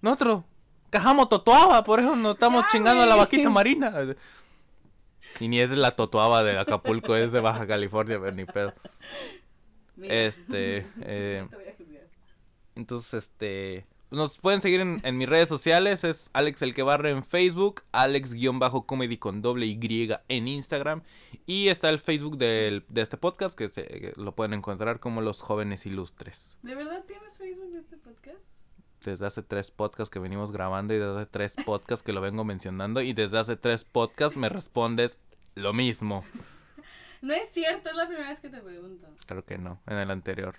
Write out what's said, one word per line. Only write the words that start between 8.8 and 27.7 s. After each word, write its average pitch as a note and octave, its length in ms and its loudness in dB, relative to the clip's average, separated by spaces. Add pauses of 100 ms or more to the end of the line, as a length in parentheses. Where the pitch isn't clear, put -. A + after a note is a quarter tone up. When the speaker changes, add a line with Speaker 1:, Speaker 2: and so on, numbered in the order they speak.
Speaker 2:
Mira. F#3 180 -6
Speaker 1:
Este, G2 800 -2
Speaker 2:
<laughs> - 80 -16
Speaker 1:
eh, G2+ 420 -6
Speaker 2:
No - 60 -14
te - 60 -20
voy G3 120 -18
a - 80 -18
juzgar. D3+ 280 -20 (720)
Speaker 1:
entonces, A#2 380 -10 (100)
este, F#2+ 640 -10 (240)
nos D3 260 -4
pueden F#3+ 240 0
seguir F#3 200 2
en, F3 220 -4
en B2+ 140 -2
mis B2+ 120 -2
redes E3 200 6
sociales, E3+ 540 2
es - 300 -4
Alex C#3+ 280 0
El B2+ 140 -4
Que C#3 80 -2
Barre C#3+ 260 2
en C3+ 140 -2
Facebook, F3+ 580 0 (100)
Alex C3 420 2
guion B2+ 260 0
bajo B2+ 260 0
comedy B2+ 320 -4
con G#2 240 -8
doble A#2+ 240 -2
Y A2+ 440 -4 (200)
en B2 180 -4
Instagram, C#3+ 540 -6 (460)
y G3 220 0
está E3 200 2
el D#3 80 2
Facebook D3+ 400 -4
del, A2 520 0
de A2+ 120 0
este - 160 -4
podcast, F#3 400 -4
que G#2+ 100 -4
se, - 200 -10
que - 280 -12
lo G2+ 200 -10
pueden G#2+ 180 -4
encontrar G#2 460 -6
como A2+ 220 -6
Los G#2+ 200 -4
Jóvenes G#2 460 -6
Ilustres. - 760 -12
Speaker 2:
¿De B3 140 -14
verdad D#4+ 320 -12
tienes G4+ 320 -20
Facebook F#4 320 -14